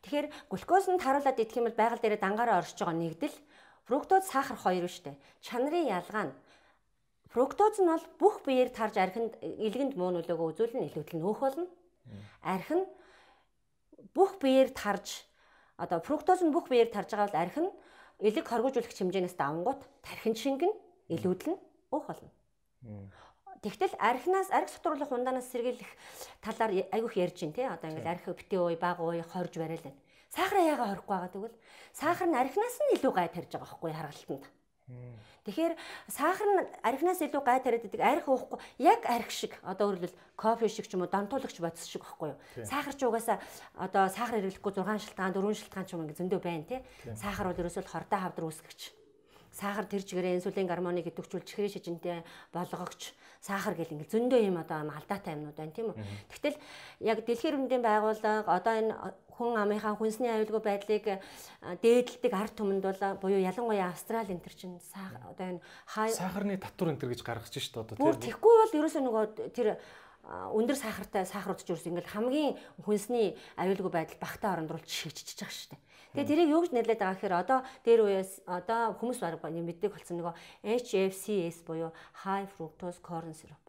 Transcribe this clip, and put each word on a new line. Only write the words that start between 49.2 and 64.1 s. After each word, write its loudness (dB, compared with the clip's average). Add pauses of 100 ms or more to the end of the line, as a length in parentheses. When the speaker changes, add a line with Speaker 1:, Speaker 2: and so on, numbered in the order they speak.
Speaker 1:
Сахар -4
тэр -4
чигээрээ 0
инсулин -2
гормоныг -2
идэвхжүүлж, -8
чихрийн -2
шижинтэй -6 (320)
болгогч, -8 (240)
сахар -4
гэл -6
ингээд -10
зөндөө 4
юм 2
одоо -4
юм -6
алдаатай -6
юмнууд -10
байна, -10
тийм -6
үү? -6
Speaker 2:
Мгм. -10 (120)
Speaker 1:
Тэгтэл -4 (440)
яг 0
Дэлхийн 0
эрүүн 0
мэндийн 2
байгууллага 2
одоо 2
энэ 2 (400)
хүн -2
амынхаа 2
хүнсний 0
аюулгүй 0
байдлыг, 0 (600)
а, -6
дээдэлдэг 6
ард -2
түмэнд 0
бол, -2 (160)
буюу 2
ялангуяа 0
Австрали -4